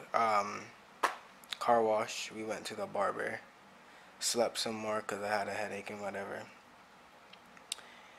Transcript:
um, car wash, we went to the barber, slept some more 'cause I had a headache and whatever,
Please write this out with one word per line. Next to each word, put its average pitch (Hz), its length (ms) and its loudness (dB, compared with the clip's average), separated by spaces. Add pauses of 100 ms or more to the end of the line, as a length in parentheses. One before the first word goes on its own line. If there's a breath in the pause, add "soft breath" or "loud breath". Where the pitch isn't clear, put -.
(140)
um, 113 520 2 (960)
car 120 240 6
wash, - 520 2
we 110 80 -6
went 101 220 -4
to - 100 -8
the 101 120 -4
barber, 104 540 0 (760 loud breath)
slept - 380 2
some 113 180 0
more 107 260 0
'cause 101 200 -4
I 101 60 -2
had 104 200 2
a 101 60 -2
headache 101 380 -4
and 104 100 -8
whatever, 101 460 -6 (1700 loud breath)